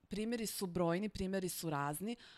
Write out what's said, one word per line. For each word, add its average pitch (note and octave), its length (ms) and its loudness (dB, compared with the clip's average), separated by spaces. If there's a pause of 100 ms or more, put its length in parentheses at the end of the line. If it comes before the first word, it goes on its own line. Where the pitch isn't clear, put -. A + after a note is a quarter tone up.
Primeri A3+ 380 -2
su - 200 -2
brojni, F3 440 4
primeri F#3+ 400 0
su E3+ 200 -2
razni, D3+ 460 0 (220)